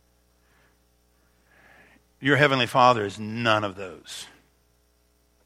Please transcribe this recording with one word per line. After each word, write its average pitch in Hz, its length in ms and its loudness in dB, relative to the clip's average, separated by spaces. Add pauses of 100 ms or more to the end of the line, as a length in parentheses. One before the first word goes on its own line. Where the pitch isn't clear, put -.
(2250)
Your 135 160 2
heavenly 135 300 2
father 123 380 4
is 98 140 -10
none 110 460 -2
of 95 100 -8
those. 90 520 -16 (1200)